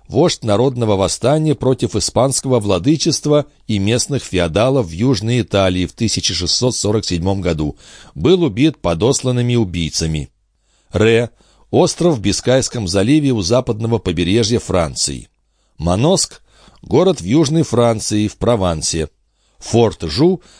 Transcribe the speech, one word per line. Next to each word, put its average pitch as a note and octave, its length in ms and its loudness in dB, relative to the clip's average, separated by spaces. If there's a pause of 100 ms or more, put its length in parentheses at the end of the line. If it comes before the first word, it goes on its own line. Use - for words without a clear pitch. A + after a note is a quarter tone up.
вождь D3 360 0
народного A2+ 520 0
восстания C#3 580 0
против B2+ 420 -2
испанского B2+ 640 0
владычества C#3+ 840 0 (220)
и G#2+ 100 -2
местных A2+ 460 -2
феодалов G2 640 0
в E2 40 -12
Южной A2+ 500 0
Италии F#2 440 0
в - 80 -8
тысяча G2+ 400 -2
шестьсот F#2 420 -2
сорок G#2 300 -2
седьмом F#2 360 -2
году, D#2 360 -2 (380)
был E3+ 260 2
убит C#3 380 0
подосланными A#2+ 760 0
убийцами. E2 760 -2 (600)
Ре, A2+ 380 2 (400)
остров E3 460 2
в G#2+ 60 -6
Бискайском A#2 680 0
заливе B2+ 460 2
у G#2+ 80 0
западного A2+ 580 0
побережья G2 580 0
Франции. D2 720 -4 (500)
Моноск, G#2 640 0 (400)
город E3+ 400 2
в E2 40 -10
Южной D3 380 2
Франции, A2 640 0
в - 100 -8
Провансе. F2 720 -2 (500)
Форт A2 440 0
Жу – C3 380 0 (180)